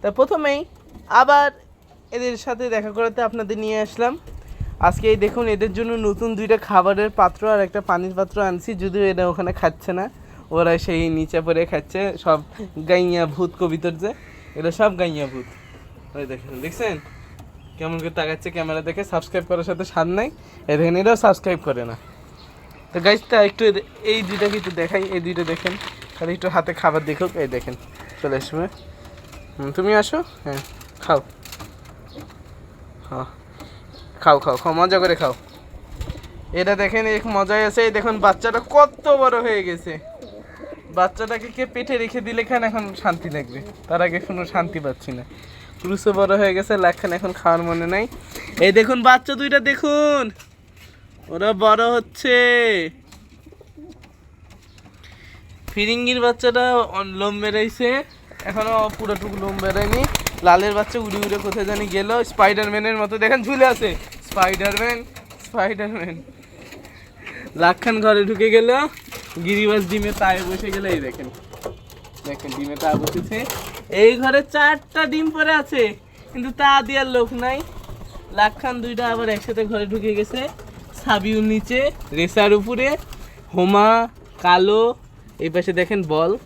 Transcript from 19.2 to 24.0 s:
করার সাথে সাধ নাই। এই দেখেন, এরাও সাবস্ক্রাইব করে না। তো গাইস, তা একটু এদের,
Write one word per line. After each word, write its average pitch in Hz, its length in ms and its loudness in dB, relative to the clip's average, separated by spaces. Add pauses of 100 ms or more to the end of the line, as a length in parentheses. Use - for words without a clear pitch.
করার 170 180 -2
সাথে 180 140 -4 (100)
সাধ 165 140 0 (120)
নাই। 254 100 -2 (420)
এই 151 80 2
দেখেন, 165 220 4
এরাও 220 240 4
সাবস্ক্রাইব 190 440 2
করে 123 220 -4
না। 110 60 -10 (960)
তো - 140 -6
গাইস, 214 160 4 (100)
তা 233 60 6 (120)
একটু - 200 -6
এদের, 202 140 0 (280)